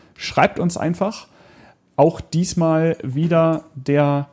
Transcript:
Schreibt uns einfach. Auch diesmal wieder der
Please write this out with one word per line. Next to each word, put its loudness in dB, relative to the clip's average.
Schreibt 0
uns -2
einfach. -4
Auch 2
diesmal 0
wieder 0
der 0